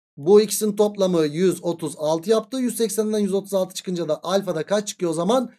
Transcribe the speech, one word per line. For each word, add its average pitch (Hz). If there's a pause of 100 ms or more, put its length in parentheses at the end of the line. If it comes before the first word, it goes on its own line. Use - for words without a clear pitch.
(160)
bu 180
ikisinin 208
toplamı 190
yüz 170
otuz 165
altı 160
yaptı. 220
Yüz 240
seksenden 214
yüz 196
otuz 196
altı 185
çıkınca 170
da 151
alfada 180
kaç 208
çıkıyor 175
o 160
zaman? 214